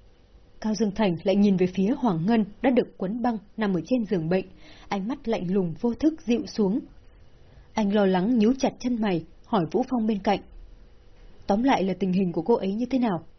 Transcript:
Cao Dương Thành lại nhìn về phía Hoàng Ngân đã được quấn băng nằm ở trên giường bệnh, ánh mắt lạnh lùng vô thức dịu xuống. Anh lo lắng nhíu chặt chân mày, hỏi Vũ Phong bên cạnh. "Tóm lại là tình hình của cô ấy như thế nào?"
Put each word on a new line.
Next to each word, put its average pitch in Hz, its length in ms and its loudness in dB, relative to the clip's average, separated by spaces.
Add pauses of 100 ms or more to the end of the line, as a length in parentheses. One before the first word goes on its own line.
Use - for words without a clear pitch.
(600)
Cao 220 140 -2
Dương 208 160 0
Thành 190 340 0
lại 196 120 2
nhìn 202 200 6
về 180 100 2
phía 196 320 0
Hoàng 175 280 0
Ngân 226 180 2 (180)
đã 254 80 2
được - 280 0
quấn 220 240 -4
băng 233 160 -2 (180)
nằm 208 180 0
ở 165 120 0
trên 247 180 0
giường 170 240 -2
bệnh, 190 160 0 (440)
ánh 202 200 -4
mắt 277 200 -8
lạnh 190 240 -2
lùng 180 280 0
vô 233 140 0
thức 311 280 0
dịu 220 240 0
xuống. 208 340 0 (960)
Anh 208 200 0
lo 202 120 4
lắng 190 320 2
nhíu 220 200 4
chặt - 200 0
chân 240 220 -4
mày, 180 240 0 (200)
hỏi 180 280 0
Vũ 220 180 0
Phong 233 160 -2
bên 220 120 0
cạnh. 196 220 0 (1040)
"Tóm 208 160 2
lại 247 200 2
là 185 120 0
tình 185 180 -2
hình 180 200 2
của 165 100 -2
cô 233 120 2
ấy 190 200 0
như 240 120 -2
thế 262 120 -2
nào?" 208 260 0 (140)